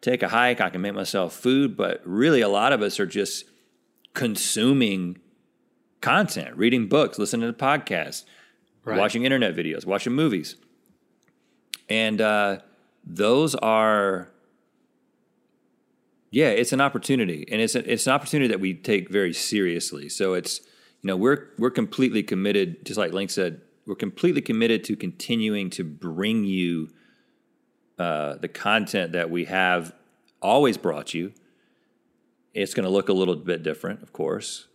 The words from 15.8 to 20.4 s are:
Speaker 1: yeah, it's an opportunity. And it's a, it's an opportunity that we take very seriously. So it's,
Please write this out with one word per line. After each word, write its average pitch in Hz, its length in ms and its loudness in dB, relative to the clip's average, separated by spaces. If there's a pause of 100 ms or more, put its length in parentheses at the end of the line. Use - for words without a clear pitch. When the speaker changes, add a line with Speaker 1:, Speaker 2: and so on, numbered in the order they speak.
Speaker 1:
yeah, 139 200 4
it's 113 220 2
an 135 80 0
opportunity. 117 680 0
And 107 100 -2
it's 113 140 0
a, 117 180 -2
it's 113 140 -2
an 135 60 2
opportunity 143 360 0
that 104 120 0
we 95 140 -2
take 92 360 -2
very 92 220 0
seriously. 85 760 -2
So 95 260 -2
it's, - 260 -6 (420)